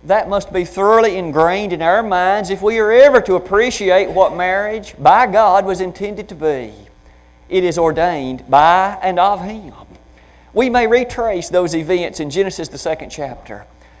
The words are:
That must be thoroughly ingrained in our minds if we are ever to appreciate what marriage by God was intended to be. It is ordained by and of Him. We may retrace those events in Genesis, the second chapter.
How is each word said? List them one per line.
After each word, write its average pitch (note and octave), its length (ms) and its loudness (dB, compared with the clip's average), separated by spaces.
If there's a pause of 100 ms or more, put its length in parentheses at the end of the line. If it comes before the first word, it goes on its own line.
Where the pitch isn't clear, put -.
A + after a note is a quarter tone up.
That G3 260 0
must G3 240 -4
be F3+ 120 -4
thoroughly G#3 520 2
ingrained F3 560 0
in D#3+ 100 -6
our F#3 200 2
minds F#3+ 480 -2
if F#3+ 100 -6
we A3 180 0
are G#3+ 120 0
ever B3+ 300 8
to F#3 160 0
appreciate G3 720 0
what E3+ 240 2
marriage G3 640 -6
by F#3+ 300 6
God G3 360 4
was F#3 160 -4
intended G3 500 -8
to F#3+ 40 -16
be. C#3 380 -4 (760)
It F#3 160 0
is E3+ 140 -2
ordained D#3 720 -2
by F3 540 2
and F3+ 160 -2
of G3 240 0
Him. G3 320 -14 (800)
We B3 160 0
may A#3+ 160 2
retrace A3+ 600 -2
those E3+ 260 -2
events E3 460 -4
in D3 100 -8
Genesis, F#3 380 -4
the C#3+ 100 -16
second D#3 320 -8
chapter. A#2 560 -14 (340)